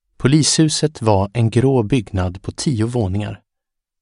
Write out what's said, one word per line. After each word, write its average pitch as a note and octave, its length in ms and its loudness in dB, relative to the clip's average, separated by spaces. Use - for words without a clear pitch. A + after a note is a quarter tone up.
Polishuset D3+ 840 0
var G2+ 320 2
en A#2 160 0
grå B2 340 2
byggnad F#2+ 580 -2
på - 100 -8
tio A2+ 340 -2
våningar. G#2 580 -4